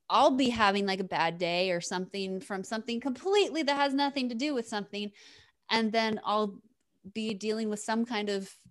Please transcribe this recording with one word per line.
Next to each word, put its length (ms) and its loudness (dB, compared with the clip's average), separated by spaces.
I'll 260 6
be 140 4
having, 340 4
like, 160 0
a 40 -4
bad 340 0
day 320 0
or 100 0
something 600 -6
from 240 -8
something 360 -4
completely 600 2
that 140 2
has 180 2
nothing 360 0
to 40 -4
do 180 -2
with 160 -2
something. 440 -6
And 220 2
then 320 2
I'll 380 0
be 220 -4
dealing 340 -2
with 120 -4
some 260 0
kind 240 -2
of 200 -4